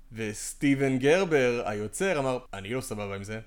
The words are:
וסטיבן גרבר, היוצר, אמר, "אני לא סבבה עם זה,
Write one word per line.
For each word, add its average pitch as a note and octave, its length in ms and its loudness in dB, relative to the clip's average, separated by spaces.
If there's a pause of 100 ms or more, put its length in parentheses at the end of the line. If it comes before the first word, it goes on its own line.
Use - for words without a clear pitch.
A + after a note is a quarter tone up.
(140)
וסטיבן C3 840 0
גרבר, C#3 680 4
היוצר, G#2+ 540 -2
אמר, C3 200 0 (140)
"אני G2 200 -8
לא C3 80 -2
סבבה G#2 340 -6
עם G2 80 -8
זה, A2 240 -8